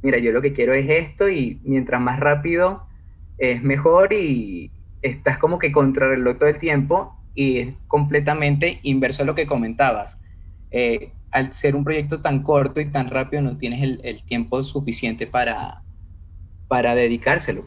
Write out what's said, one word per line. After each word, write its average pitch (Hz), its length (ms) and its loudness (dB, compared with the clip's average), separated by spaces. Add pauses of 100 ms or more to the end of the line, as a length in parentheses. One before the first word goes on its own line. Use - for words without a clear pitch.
mira, 127 160 2
yo 117 140 2
lo 123 100 2
que 143 100 2
quiero 127 220 2
es 139 160 2
esto 165 400 2
y 139 340 -2
mientras 127 380 0
más 127 180 0
rápido 170 640 2 (540)
es 123 240 0
mejor 165 500 4
y 113 600 -2 (280)
estás 135 380 -2
como 170 200 2
que 151 140 0
contrarreloj 135 680 4
todo 147 120 4
el 147 80 0
tiempo 160 580 0 (180)
y 135 240 0
es 120 160 -6 (120)
completamente 147 960 2
inverso 135 400 0
a 135 40 0
lo 147 80 0
que 151 120 0
comentabas. 117 760 0 (500)
Eh, 120 420 -2 (180)
al 131 220 0
ser 139 240 0
un 143 80 -2
proyecto 151 360 -2
tan 143 220 0
corto 143 380 2
y 147 100 -4
tan 135 180 -2
rápido 131 340 -2
no 123 140 -2
tienes 123 260 -4
el, 131 220 -2
el 113 180 -10
tiempo 123 420 -4
suficiente 117 640 -6
para, 117 560 -4 (840)
para 120 280 2
dedicárselo, 120 720 0